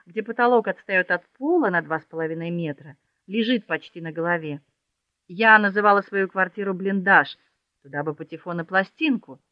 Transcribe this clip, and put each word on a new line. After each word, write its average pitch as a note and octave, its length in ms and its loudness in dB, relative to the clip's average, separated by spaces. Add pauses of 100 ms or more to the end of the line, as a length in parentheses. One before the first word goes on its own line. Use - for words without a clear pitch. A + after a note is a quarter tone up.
где G3 180 -8
потолок A#3+ 440 2
отстаёт F#3 440 -2
от F3 140 -4 (120)
пола D4 320 0
на E3+ 120 0
два D#3 180 -4
с - 60 -18
половиной E3 440 -6
метра, D3 480 -8 (300)
лежит A3 400 -2
почти E3 340 -8
на D#3+ 100 -10
голове. D#3+ 500 -4 (640)
Я A3 320 6
называла G3+ 420 4
свою G3 260 -2
квартиру F#3+ 460 -4
блиндаж, F#3+ 640 2 (460)
туда D3 200 -8
бы D3+ 120 -6
патефон E3+ 460 -10
и - 20 -8
пластинку, F#3+ 760 -2 (120)